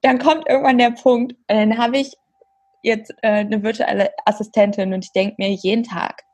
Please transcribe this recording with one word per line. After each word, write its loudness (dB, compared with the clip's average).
dann 2
kommt 0
irgendwann 2
der 4
Punkt, 0
und -4
dann 2
habe 0
ich -4
jetzt, -2
äh, 2
eine 0
virtuelle -2
Assistentin 0
und -6
ich -20
denk -2
mir -2
jeden -2
Tag -8